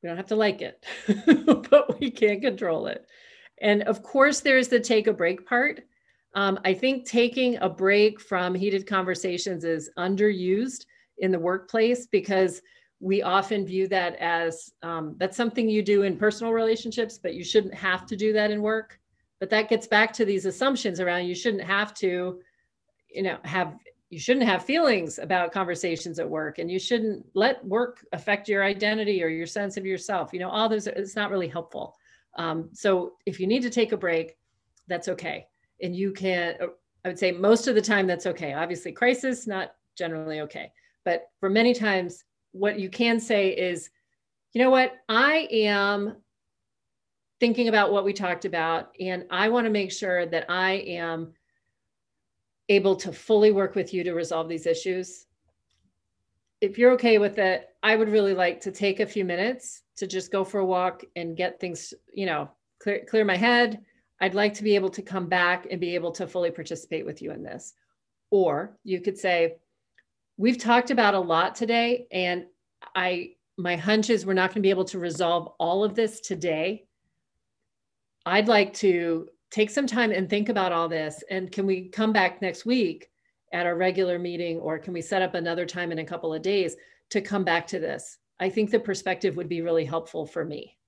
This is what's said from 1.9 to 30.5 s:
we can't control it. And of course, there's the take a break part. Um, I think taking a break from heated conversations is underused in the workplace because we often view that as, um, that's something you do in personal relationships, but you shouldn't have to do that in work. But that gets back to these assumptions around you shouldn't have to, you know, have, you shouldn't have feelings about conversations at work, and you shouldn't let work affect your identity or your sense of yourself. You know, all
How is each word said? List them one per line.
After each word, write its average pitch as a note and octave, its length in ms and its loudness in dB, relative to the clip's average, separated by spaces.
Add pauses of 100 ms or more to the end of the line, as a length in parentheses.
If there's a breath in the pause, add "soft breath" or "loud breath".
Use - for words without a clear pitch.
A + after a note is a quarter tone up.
we C4+ 100 -2
can't G#3 300 2
control F#3+ 460 -2
it. - 200 -10 (540 loud breath)
And G#3 220 4
of G#3+ 200 -2
course, C#4 380 4
there's C4 280 4
the A#3+ 100 4
take A3 300 2
a G#3+ 40 2
break F3+ 340 0
part. C4+ 340 0 (540)
Um, G3 300 0
I F#3 100 4
think B3+ 320 0
taking A#3+ 500 2
a F#3+ 120 0
break G3+ 520 4
from F3+ 340 -2
heated G3 320 -2
conversations F3+ 760 -2
is E3 340 -2
underused G3 840 0 (340 soft breath)
in F#3+ 140 0
the F3 60 0
workplace A3 680 0
because F#3+ 540 0 (400 soft breath)
we F#3+ 220 0
often G3 440 0
view F#3+ 220 -2
that F3+ 280 -2
as, E3+ 560 -4 (100)
um, E3 360 -8
that's F#3+ 180 -4
something A#3 320 0
you G#3+ 140 2
do G3+ 200 4
in F#3+ 140 0
personal G#3+ 360 0
relationships, A3+ 680 -2
but F3 140 -6
you F3+ 80 -10
shouldn't G3 320 2
have F#3 320 -2
to G#3+ 100 -6
do G#3+ 180 2
that G#3+ 160 2
in G#3 120 -2
work. A3 380 -4 (380)
But G3 120 -6
that A3 180 2
gets A3+ 180 0
back A3 280 4
to A#3 100 2
these G3 220 0
assumptions G#3 540 -2
around F3+ 260 0
you F3+ 80 -4
shouldn't G3 280 -2
have G3+ 320 -2
to, F3+ 460 -2 (680 loud breath)
you F3+ 140 -6
know, F#3+ 220 -2
have, D#3 320 -4 (320)
you E3+ 100 -16
shouldn't B3 280 2
have F#3+ 180 2
feelings B3 540 0
about F3 340 0
conversations E3+ 680 -4
at D#3+ 100 -4
work, D#3 300 -6
and E3+ 120 -6
you F#3 80 -4
shouldn't A3 560 -2
let A#3+ 300 2
work A#3 480 -4
affect G3+ 360 -2
your G3+ 140 2
identity G3+ 600 0
or E3 60 0
your D#3+ 180 -4
sense G3 300 -6
of F#3+ 80 -8
yourself. F#3 480 -4
You F#3 60 -8
know, F3+ 100 -6
all A3 200 0